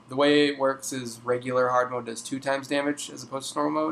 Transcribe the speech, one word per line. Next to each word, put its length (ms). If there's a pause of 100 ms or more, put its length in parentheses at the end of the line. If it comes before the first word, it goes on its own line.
the 80
way 320
it 100
works 340
is 320
regular 440
hard 220
mode 160
does 160
two 180
times 280
damage 420
as 120
opposed 300
to 60
normal 340